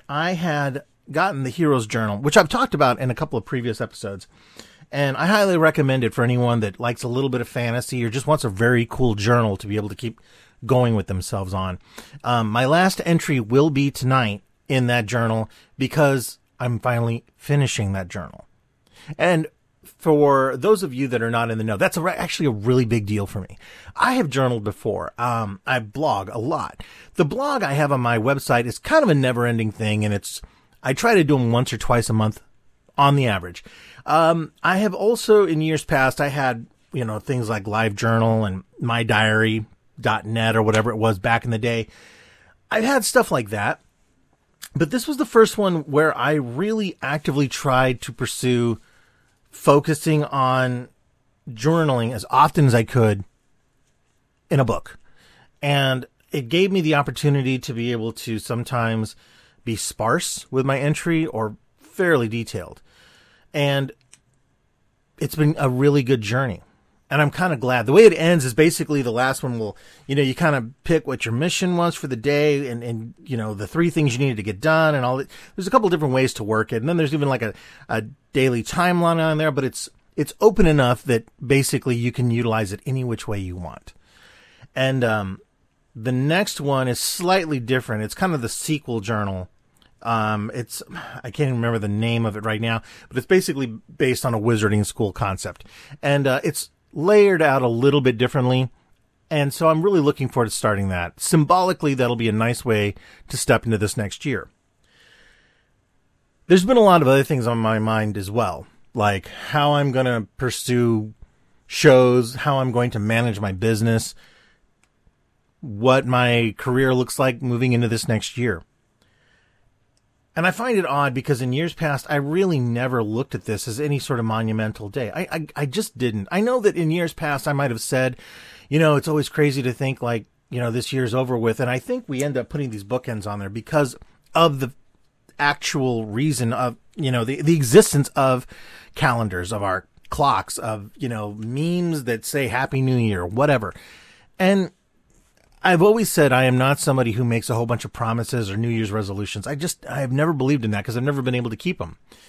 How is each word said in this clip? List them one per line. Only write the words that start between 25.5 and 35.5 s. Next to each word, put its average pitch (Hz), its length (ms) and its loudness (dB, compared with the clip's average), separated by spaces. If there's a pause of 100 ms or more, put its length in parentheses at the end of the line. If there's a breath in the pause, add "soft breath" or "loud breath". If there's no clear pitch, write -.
I 131 140 0
blog 107 500 -4
a 104 80 -10
lot. 120 460 -6 (320 loud breath)
The 156 100 2
blog 254 380 -2
I 139 100 -2
have 143 180 2
on 131 100 0
my 120 160 0
website 123 480 0
is 117 140 -8
kind 311 240 2
of 233 60 4
a 156 60 6
never-ending 120 560 0
thing, 107 340 -2
and 104 80 0
it's, - 280 -8 (420 soft breath)
I 135 100 -2
try 226 220 2
to 180 80 6
do 143 140 4
'em 120 140 2
once 120 220 0
or 113 40 -6
twice 120 320 0
a - 40 0
month 110 280 0 (560)
on 143 180 6
the 135 120 2
average. 90 360 -4 (420 loud breath)
Um, 165 480 2 (100)
I 180 140 2
have 202 160 0
also, 214 520 4
in 160 160 0